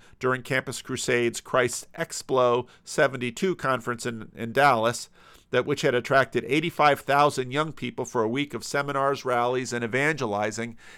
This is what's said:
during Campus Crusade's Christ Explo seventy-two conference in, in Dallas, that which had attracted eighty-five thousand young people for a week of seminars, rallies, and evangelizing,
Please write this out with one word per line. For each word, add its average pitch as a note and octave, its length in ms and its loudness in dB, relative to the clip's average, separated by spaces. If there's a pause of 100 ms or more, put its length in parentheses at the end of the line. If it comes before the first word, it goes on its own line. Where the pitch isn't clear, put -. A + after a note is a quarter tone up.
(180)
during B2+ 240 0
Campus C3 380 -4
Crusade's A#2+ 600 -2
Christ - 520 0
Explo B2 720 0 (180)
seventy-two C3+ 720 -2
conference B2 500 -4
in, A2+ 280 -8
in A2+ 180 -8
Dallas, A#2+ 580 2 (400)
that B2+ 160 2
which C#3 160 -2
had C3+ 120 4
attracted B2+ 540 2
eighty-five D3+ 520 2
thousand C#3 500 2
young D3+ 220 -2
people B2 340 -6
for A#2+ 160 0
a A2 60 2
week C#3 260 -4
of A2+ 100 -8
seminars, C#3 600 -2
rallies, B2 480 0
and A#2+ 120 -2
evangelizing, A2+ 920 -2 (200)